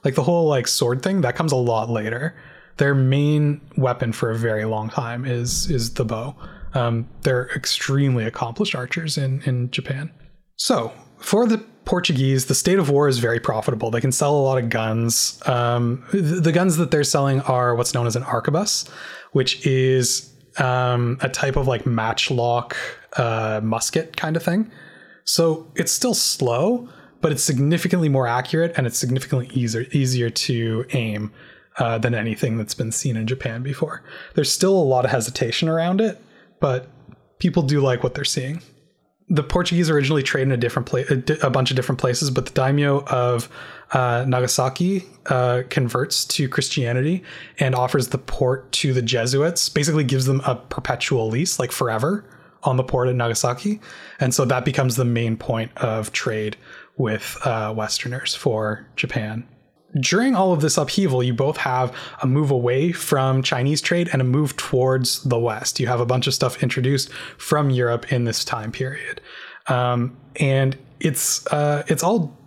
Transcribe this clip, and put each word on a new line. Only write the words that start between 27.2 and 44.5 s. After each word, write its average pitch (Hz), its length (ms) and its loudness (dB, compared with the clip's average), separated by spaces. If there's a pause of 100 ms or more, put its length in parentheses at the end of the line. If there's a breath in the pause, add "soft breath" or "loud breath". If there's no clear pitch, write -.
but 151 120 2
it's 131 100 -2
significantly 160 680 2
more 135 180 4
accurate, 156 500 0
and 131 100 0
it's - 120 -4
significantly 127 540 -2
easier, 117 400 0
easier 127 380 2
to 113 640 -2
aim, 107 400 -2 (460 loud breath)
uh, 113 200 0
than 120 160 0
anything 113 440 -2
that's 107 160 -6
been 110 180 -4
seen 123 240 -2
in 110 100 -2
Japan 123 360 -6
before. 143 400 -6 (320 loud breath)
There's 147 160 0
still 196 240 2
a 180 80 4
lot 131 220 4
of 123 60 0
hesitation 123 580 0
around 170 320 2
it, 214 200 0 (400 loud breath)
but 127 280 0 (500)
people 175 240 2
do 143 180 2
like 127 220 2
what 123 120 -2
they're 139 100 -6
seeing. 143 360 -4 (680)
The 147 160 2
Portuguese 175 440 2
originally 147 360 2
trade 135 180 0
in 135 100 2
a 123 40 2
different 120 320 0
pla-, 127 200 0
a 139 80 4
di-, 151 260 0
a 143 80 2
bunch 131 200 2
of 131 60 0
different 131 240 -2
places, 131 300 0
but 127 160 -2
the - 60 -14
daimyo 139 520 2
of, 123 440 0 (440 loud breath)
uh, 123 340 2
Nagasaki, 131 760 0 (220)